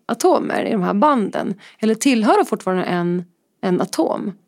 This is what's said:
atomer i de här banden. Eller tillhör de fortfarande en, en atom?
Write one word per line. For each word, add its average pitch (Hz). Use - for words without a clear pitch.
atomer -
i -
de 214
här 180
banden. 214
Eller 220
tillhör 247
de 359
fortfarande 185
en, 175
en 185
atom? -